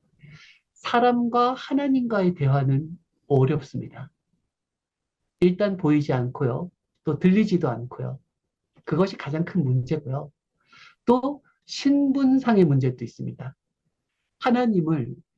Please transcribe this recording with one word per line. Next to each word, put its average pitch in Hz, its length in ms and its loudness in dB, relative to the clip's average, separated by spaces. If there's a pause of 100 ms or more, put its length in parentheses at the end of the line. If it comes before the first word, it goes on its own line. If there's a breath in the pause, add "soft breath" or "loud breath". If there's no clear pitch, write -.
(720 loud breath)
사람과 240 840 0
하나님과의 247 800 0
대화는 139 640 0 (300)
어렵습니다. 131 840 -2 (1300)
일단 185 340 2
보이지 151 380 0
않고요. 127 580 -4 (320)
또 151 160 -4
들리지도 185 500 2
않고요. 123 500 -8 (640)
그것이 180 320 0
가장 156 260 -4
큰 175 200 -2
문제고요. 131 680 -4 (760 soft breath)
또 254 380 0 (220)
신분상의 269 1000 2
문제도 131 380 0
있습니다. 127 520 -12 (840)
하나님을 190 760 0 (220)